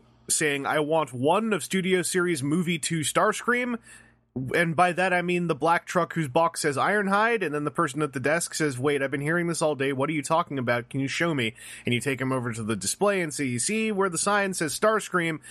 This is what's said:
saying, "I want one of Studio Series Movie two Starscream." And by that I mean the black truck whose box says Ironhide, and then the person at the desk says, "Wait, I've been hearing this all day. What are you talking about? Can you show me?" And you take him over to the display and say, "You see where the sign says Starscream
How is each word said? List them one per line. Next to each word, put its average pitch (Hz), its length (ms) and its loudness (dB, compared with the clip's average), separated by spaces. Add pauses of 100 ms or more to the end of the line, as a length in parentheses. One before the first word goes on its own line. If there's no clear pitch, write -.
(300)
saying, 143 360 0
"I 127 140 0
want 151 340 0
one 175 400 2
of 175 100 -2
Studio 185 380 2
Series 175 400 0
Movie 160 380 0
two 165 220 -2
Starscream." 226 760 0 (760)
And 165 200 2
by 175 180 4
that 180 180 2
I 180 120 2
mean 175 240 0
the 160 80 0
black 165 320 2
truck - 260 0
whose 160 140 -2
box 165 340 2
says 143 160 0
Ironhide, 202 680 2
and 147 100 -2
then 147 120 -2
the 147 60 0
person 151 320 -2
at 139 100 -4
the 135 60 -4
desk 143 340 0
says, 147 260 0
"Wait, 143 220 0
I've 135 100 -2
been 143 100 -2
hearing 170 260 0
this 170 140 -2
all 151 140 2
day. 135 160 0
What 139 180 -2
are 160 40 -2
you 151 80 -2
talking 160 380 0
about? 120 300 0
Can 139 120 -4
you 139 60 -2
show 165 260 0
me?" 117 220 0 (300)
And 123 80 0
you 120 60 2
take 131 220 -4
him 131 100 -2
over 123 220 -2
to 117 100 -6
the 107 120 0
display 190 460 0
and 156 120 -4
say, 147 120 -4
"You 123 140 -2
see 220 320 -2
where 196 160 0
the 165 120 -4
sign 202 340 0
says 160 260 -4
Starscream 180 600 0 (120)